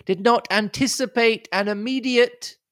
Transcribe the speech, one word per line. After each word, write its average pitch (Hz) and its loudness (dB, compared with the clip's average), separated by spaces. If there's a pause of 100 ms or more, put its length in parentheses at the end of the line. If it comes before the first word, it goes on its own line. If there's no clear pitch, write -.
did 185 -2
not 233 2
anticipate 226 -2
an 202 -2
immediate 240 -2 (160)